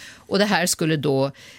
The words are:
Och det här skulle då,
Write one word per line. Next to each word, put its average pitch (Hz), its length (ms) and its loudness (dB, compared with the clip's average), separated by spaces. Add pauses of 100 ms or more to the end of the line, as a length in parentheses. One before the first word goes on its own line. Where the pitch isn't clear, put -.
(160)
Och - 220 -4
det 202 60 4
här 180 220 0
skulle 160 300 0
då, 135 300 0 (320)